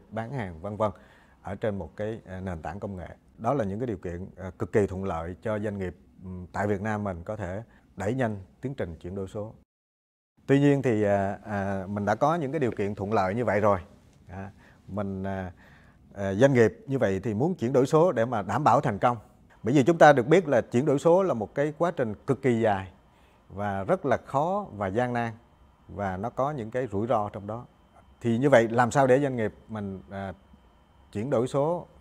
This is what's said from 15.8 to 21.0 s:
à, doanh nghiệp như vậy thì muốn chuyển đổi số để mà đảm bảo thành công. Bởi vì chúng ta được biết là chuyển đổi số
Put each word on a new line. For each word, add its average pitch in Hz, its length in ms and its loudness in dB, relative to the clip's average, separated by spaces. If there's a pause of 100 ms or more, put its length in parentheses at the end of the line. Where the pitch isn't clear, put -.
à, 98 200 -4
doanh 135 180 6
nghiệp 113 340 4
như 135 120 -4
vậy 98 220 0
thì 107 140 -4
muốn 156 200 -2
chuyển 117 180 -2
đổi 135 140 4
số 160 260 4
để 113 120 0
mà 120 180 -2
đảm 107 220 -2
bảo 127 160 6
thành 104 180 -2
công. 120 180 2 (460)
Bởi 123 120 0
vì 147 80 6
chúng 165 160 2
ta 151 140 12
được 123 140 2
biết 160 220 4
là 127 120 4
chuyển 120 260 0
đổi 139 120 4
số 170 240 6